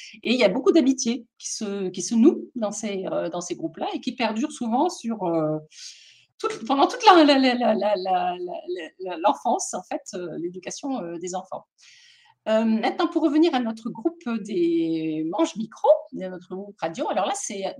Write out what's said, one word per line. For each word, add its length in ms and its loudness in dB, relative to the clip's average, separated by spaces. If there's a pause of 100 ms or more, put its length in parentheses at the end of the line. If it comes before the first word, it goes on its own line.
(220)
Et 100 2
il 60 2
y 60 4
a 40 8
beaucoup 240 4
d'amitiés 540 2 (100)
qui 140 -14
se, 400 -4
qui 100 -10
se 140 -4
nouent 400 6
dans 180 -4
ces, 400 -6
euh, 160 -2
dans 140 -6
ces 120 -6
groupes-là 380 -6
et 80 -6
qui 140 -8
perdurent 380 -4
souvent 360 0
sur, 360 -6
euh, 340 0 (840)
toute, 260 -6
pendant 200 4
toute 200 -4
la, 160 10
la, 160 8
la, 160 4
la, 200 2
la, 220 0
la, 420 0
la, 500 -8 (120)
la, 180 -6
l'enfance, 560 0
en 80 -8
fait, 200 -8 (120)
euh, 240 -8
l'éducation, 640 -8
euh, 160 -8
des 160 -10
enfants. 320 -10 (840)
Euh, 160 4
maintenant, 440 0
pour 140 0
revenir 320 4
à 60 2
notre 300 -6
groupe 360 -6 (200)
des 840 0
manges 260 0
micro, 320 -4 (240)
de 140 -8
notre 300 -12
groupe 240 -12
radio, 280 -4
alors 180 0
là, 100 -4
c'est, 440 -8